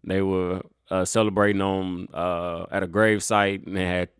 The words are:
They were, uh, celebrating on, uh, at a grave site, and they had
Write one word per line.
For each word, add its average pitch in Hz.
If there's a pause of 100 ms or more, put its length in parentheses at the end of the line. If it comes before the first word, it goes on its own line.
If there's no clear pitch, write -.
They 95
were, 92 (300)
uh, 92
celebrating 104
on, 95
uh, 87
at 95
a 92
grave 104
site, 98
and 95
they 92
had 90 (100)